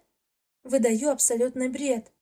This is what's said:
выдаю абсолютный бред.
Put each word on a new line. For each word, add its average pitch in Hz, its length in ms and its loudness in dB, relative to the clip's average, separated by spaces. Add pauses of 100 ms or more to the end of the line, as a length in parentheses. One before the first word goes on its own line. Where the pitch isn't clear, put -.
(640)
выдаю 240 480 2
абсолютный 254 600 0
бред. 262 520 -4